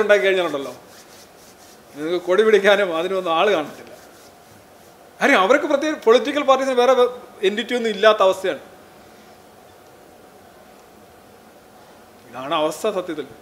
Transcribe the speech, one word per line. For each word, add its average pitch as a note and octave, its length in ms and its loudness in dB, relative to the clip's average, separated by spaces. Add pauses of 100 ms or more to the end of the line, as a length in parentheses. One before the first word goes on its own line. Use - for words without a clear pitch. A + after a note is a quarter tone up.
ഉണ്ടാക്കി G3+ 240 4
കഴിഞ്ഞാലുണ്ടല്ലോ, D#3 480 -2 (1200)
നിങ്ങൾക്ക് E3 320 -6
കൊടി F#3 200 4
പിടിക്കാനും G3 420 4 (100)
അതിനൊന്നും F#3 400 -4
ആൾ G3+ 160 2
കാണത്തില്ല. - 380 -8 (1300)
കാര്യം A#3+ 260 2
അവർക്ക് D4 260 2
പ്രത്യേക D4+ 240 -2 (100)
political C4 440 2
പാർട്ടീസിന് C4 320 0
വേറെ B3+ 120 4 (540)
entity G#3+ 300 -4
ഒന്നും A3+ 180 -4
ഇല്ലാത്ത G#3+ 320 2
അവസ്ഥയാണ്. F3+ 340 -4 (3750)
ഇതാണ് C3+ 320 -8
അവസ്ഥ D#3+ 220 -2 (140)
സത്യത്തിൽ. D#3 300 -8 (140)